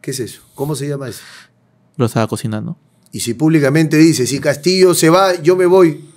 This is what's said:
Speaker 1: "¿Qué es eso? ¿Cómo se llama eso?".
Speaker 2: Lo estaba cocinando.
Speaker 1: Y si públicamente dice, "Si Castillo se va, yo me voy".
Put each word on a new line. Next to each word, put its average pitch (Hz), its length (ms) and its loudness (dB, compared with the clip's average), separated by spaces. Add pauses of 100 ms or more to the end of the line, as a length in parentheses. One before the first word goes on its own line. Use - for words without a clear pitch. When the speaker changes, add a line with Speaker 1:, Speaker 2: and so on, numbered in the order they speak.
Speaker 1:
"¿Qué - 120 -12
es 127 80 -8
eso? 104 220 -12 (120)
¿Cómo 147 200 -6
se 143 140 -8
llama 139 200 -10
eso?". 101 140 -16 (720)
Speaker 2:
Lo 123 100 0
estaba 110 200 -2
cocinando. 110 500 -8 (360)
Speaker 1:
Y - 80 -12
si 117 140 -6
públicamente 151 640 0
dice, 151 300 4
"Si 131 140 -6
Castillo 175 540 2
se 160 160 2
va, 185 300 2
yo 175 160 2
me 180 100 0
voy". 175 380 2 (120)